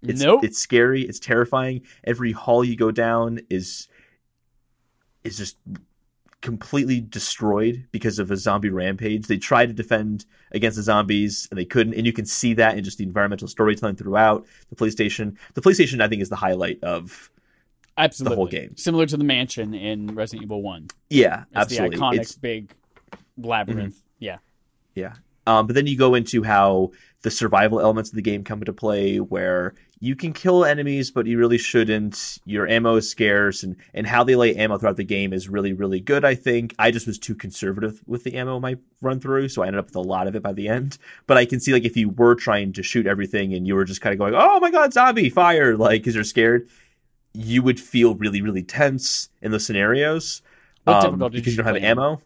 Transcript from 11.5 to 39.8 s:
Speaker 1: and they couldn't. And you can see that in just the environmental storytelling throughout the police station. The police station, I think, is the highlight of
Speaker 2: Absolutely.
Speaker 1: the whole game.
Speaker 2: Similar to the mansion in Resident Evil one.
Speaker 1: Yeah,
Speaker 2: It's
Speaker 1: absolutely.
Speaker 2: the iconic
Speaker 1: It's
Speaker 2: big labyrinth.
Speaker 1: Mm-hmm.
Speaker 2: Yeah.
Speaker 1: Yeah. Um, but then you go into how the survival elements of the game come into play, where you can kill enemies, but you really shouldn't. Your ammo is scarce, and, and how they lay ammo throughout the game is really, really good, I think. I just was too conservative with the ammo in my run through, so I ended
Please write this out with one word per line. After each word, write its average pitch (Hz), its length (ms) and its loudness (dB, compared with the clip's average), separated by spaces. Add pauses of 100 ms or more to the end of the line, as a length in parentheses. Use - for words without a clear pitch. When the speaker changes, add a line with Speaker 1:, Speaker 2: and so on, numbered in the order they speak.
Speaker 1:
and 101 80 -10
they 90 80 -4
couldn't. 113 300 0
And 113 100 -2
you 117 80 0
can 107 140 -6
see 117 260 -2
that 110 240 4
in 104 60 -6
just 95 160 -12
the 104 40 -6
environmental 101 440 -4
storytelling 107 480 -2
throughout 104 500 2 (240)
the - 60 -20
police 110 180 -2
station. 104 460 -4 (160)
The - 80 -8
police 190 140 6
station, 127 240 2
I 107 60 4
think, 107 140 -2
is 92 80 -6
the 98 60 -8
highlight 90 480 -2
of 87 480 -8 (680)
Speaker 2:
Absolutely. 131 380 -2
Speaker 1:
the - 0 -
whole 95 120 0
game. 78 300 -10
Speaker 2:
Similar 165 300 0
to 147 100 -4
the 147 60 0
mansion 123 500 -2
in 107 400 -8
Resident 110 300 -8
Evil 104 180 -8
one. 90 280 -12 (200)
Speaker 1:
Yeah, 123 400 2
Speaker 2:
It's - 80 -6 (160)
Speaker 1:
absolutely. 92 240 -4
Speaker 2:
the - 60 -4
iconic 127 160 0
Speaker 1:
It's - 160 -12
Speaker 2:
big 110 400 -10 (640)
labyrinth. 110 560 -4
Speaker 1:
Mm-hmm. - 300 -20
Speaker 2:
Yeah. 90 120 -12 (560)
Speaker 1:
Yeah. 92 200 -10 (340)
Um, 110 200 6
but 120 80 -4
then 143 120 2
you 139 100 -2
go 127 180 6
into 117 280 0
how 98 480 4 (300)
the 110 100 -4
survival 107 480 2
elements 110 320 2
of - 40 -12
the 110 60 -6
game 101 220 -4
come 104 160 -10
into 104 140 -8
play, 101 460 -2
where 92 560 -4 (240)
you 127 160 -4
can 160 180 -8
kill 180 320 4
enemies, 143 460 -2
but 117 160 -2
you 117 100 0
really 120 220 4
shouldn't. 107 840 -2
Your 104 220 -2
ammo 113 280 4
is 110 140 0
scarce, 101 520 0
and, 92 140 -10 (180)
and 107 140 -6
how 120 160 2
they 127 120 4
lay 117 200 4
ammo 107 240 0
throughout 104 180 0
the 101 60 -4
game 98 300 -2
is 92 140 -6
really, 98 260 -2
really 95 260 -2
good, 139 260 0
I 135 80 4
think. 120 460 -2
I 113 100 6
just 117 160 -4
was 107 140 -8
too - 160 -8
conservative 104 720 -8
with 120 160 -8
the 123 120 -8
ammo 127 200 -6
in 123 80 -8
my 131 120 -6 (260)
run 131 180 -2
through, 135 300 -2
so 110 120 -4
I 90 60 0
ended 98 120 -2